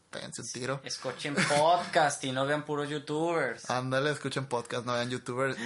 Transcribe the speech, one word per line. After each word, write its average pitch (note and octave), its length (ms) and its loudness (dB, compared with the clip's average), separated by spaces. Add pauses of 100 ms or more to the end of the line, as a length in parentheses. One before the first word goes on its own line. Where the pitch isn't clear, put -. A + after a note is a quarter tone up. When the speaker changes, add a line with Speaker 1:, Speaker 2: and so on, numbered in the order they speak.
(100)
Speaker 1:
péguense - 320 -10
un A#2+ 60 -10
tiro. B2 360 -4
Speaker 2:
Escuchen C3+ 500 -6
podcast D3 920 4
y C3 80 -2
no C3+ 140 2
vean D3 180 0
puros D3 240 -2
youtubers. D3+ 840 -2
Speaker 1:
Ándale, C3 400 2
escuchen C3+ 360 -2
podcast, A#2+ 380 -4
no B2 100 0
vean A#2+ 160 0
youtubers. B2+ 560 0